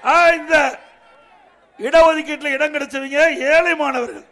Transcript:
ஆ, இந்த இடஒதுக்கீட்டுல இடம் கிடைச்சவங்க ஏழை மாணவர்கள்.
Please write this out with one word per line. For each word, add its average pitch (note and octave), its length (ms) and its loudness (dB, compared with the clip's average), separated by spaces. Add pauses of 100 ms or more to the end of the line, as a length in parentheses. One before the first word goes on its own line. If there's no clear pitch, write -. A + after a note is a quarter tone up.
ஆ, C#4+ 40 4 (260)
இந்த D#4 160 -2 (1200)
இடஒதுக்கீட்டுல D4+ 760 2
இடம் D4+ 180 -4
கிடைச்சவங்க C#4 480 -6 (320)
ஏழை E4+ 300 2
மாணவர்கள். B3+ 480 -6